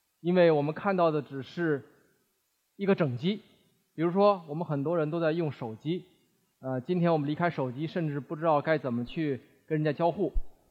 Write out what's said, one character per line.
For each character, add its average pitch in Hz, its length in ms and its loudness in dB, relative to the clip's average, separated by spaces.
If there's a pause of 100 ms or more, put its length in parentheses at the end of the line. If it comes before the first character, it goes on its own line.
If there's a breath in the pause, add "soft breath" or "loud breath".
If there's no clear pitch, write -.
(220)
因 170 120 0
为 175 160 8
我 151 100 4
们 147 140 -2
看 196 220 -2
到 170 120 4
的 151 140 0
只 135 180 -12
是 156 400 -2 (960)
一 202 80 -6
个 190 80 4
整 139 240 2
机。 175 240 -2 (540)
比 151 80 -4
如 170 80 2
说， 196 380 4
我 147 60 -8
们 170 120 -4
很 143 160 -2
多 170 160 0
人 151 100 0
都 165 120 -4
在 160 100 2
用 165 220 -2
手 110 240 -10
机， 160 280 -6 (540)
呃， 131 220 -6
今 180 180 -2
天 170 140 4
我 160 40 4
们 143 120 -2
离 151 40 -2
开 170 160 0
手 135 220 -2
机， 139 160 -6
甚 160 220 -4
至 143 100 -4
不 143 160 -8
知 156 100 -6
道 151 160 4
该 156 160 2
怎 131 160 -4
么 120 120 -2
去 143 360 -4 (240)
跟 156 140 -2
人 151 60 0
家 151 80 2
交 165 180 0
互， 170 220 -2 (380)